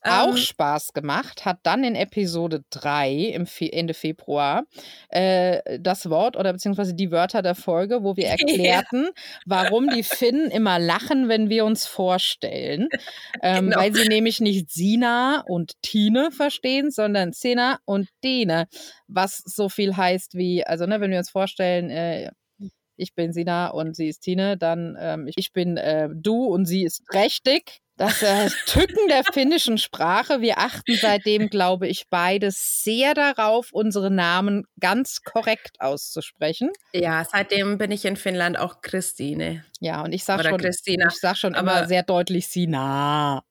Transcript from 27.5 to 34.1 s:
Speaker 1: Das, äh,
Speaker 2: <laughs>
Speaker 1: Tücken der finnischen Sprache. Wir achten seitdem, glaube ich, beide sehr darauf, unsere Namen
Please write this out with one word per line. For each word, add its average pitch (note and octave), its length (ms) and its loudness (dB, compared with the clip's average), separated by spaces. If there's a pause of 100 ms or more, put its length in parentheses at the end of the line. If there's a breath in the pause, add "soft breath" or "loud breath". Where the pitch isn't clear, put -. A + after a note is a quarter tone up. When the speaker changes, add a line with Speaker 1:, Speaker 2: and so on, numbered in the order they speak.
Speaker 1:
Das, G#3+ 260 0
äh, G3+ 260 4
Speaker 2:
<laughs> - 160 -6
Speaker 1:
Tücken F#4+ 440 4
der C#4 140 4
finnischen C#4 540 2
Sprache. G#3+ 640 0
Wir A3+ 160 2
achten A#3+ 420 0
seitdem, G#3 500 2
glaube F#3 380 2
ich, - 220 -6
beide F#3+ 420 2
sehr A#3+ 640 0
darauf, A#3+ 580 2
unsere G3+ 380 0
Namen F#3+ 560 2 (140)